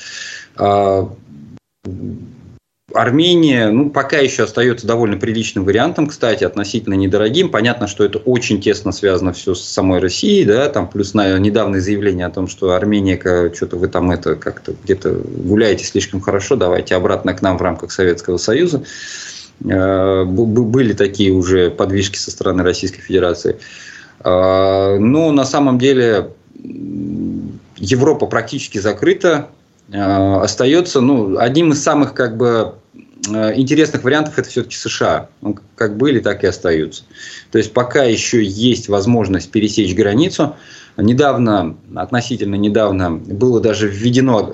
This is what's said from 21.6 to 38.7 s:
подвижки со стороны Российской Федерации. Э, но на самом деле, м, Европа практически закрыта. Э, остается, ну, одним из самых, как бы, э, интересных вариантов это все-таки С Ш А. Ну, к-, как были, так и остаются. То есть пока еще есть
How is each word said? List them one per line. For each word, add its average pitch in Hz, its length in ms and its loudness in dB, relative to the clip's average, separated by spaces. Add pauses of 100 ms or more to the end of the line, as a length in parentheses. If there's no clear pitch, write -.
подвижки 98 480 -2
со - 120 -8
стороны 90 320 -2
Российской 90 380 -2
Федерации. 90 560 0 (680)
Э, 95 760 2
но 147 340 2
на 139 120 4
самом 135 340 2
деле, 120 520 2 (320)
м, - 960 -8 (200)
Европа 127 480 2
практически 113 520 -6
закрыта. 143 720 0 (440)
Э, 98 500 2
остается, 143 580 2
ну, 120 380 2
одним 143 340 2
из 147 100 -2
самых, 147 320 2
как 117 220 -2
бы, 117 380 0 (600)
э, 110 220 0
интересных 139 480 0
вариантов 151 340 0
это 127 100 -4
все-таки - 280 -6
С - 120 -10
Ш - 180 -2
А. 82 220 -2 (140)
Ну, 104 120 -6
к-, - 80 -14 (140)
как 104 200 -2
были, 131 240 2
так 101 240 -2
и - 40 2
остаются. 82 560 -2 (480)
То 113 60 2
есть 107 140 0
пока 127 320 0
еще 117 360 2
есть 110 480 0